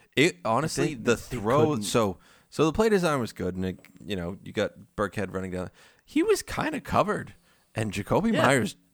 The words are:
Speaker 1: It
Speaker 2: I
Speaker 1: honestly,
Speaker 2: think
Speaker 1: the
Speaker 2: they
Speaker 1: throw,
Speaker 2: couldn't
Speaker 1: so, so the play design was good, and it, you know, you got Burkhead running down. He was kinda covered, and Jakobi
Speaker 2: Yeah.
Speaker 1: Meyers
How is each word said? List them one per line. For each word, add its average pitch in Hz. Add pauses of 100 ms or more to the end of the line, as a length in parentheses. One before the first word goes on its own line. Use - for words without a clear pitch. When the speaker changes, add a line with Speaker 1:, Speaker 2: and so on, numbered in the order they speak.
(160)
Speaker 1:
It 147
Speaker 2:
I 110
Speaker 1:
honestly, 139
Speaker 2:
think 123
Speaker 1:
the 120
Speaker 2:
they 104
Speaker 1:
throw, 127
Speaker 2:
couldn't 120
Speaker 1:
so, 101 (300)
so -
the 160
play 220
design 175
was 110
good, 92
and 92
it, 92 (260)
you 101
know, 90
you 98
got 101 (240)
Burkhead 98
running 92
down. 90 (340)
He -
was 415
kinda -
covered, 151 (400)
and 110
Jakobi 143
Speaker 2:
Yeah. -
Speaker 1:
Meyers 123 (180)